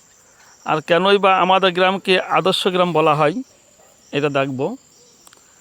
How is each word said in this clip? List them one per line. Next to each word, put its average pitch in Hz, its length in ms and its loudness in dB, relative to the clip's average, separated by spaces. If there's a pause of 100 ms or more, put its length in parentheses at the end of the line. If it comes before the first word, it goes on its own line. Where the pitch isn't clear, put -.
(640)
আর 151 160 -2
কেনই 185 360 2
বা 190 140 2 (120)
আমাদা 185 260 2
গ্রামকে 185 440 0 (240)
আদর্শ 180 300 0
গ্রাম 180 260 0
বলা 156 220 2
হয়, 156 200 0 (800)
এটা 143 160 -2
দেখব। 135 300 -4 (1000)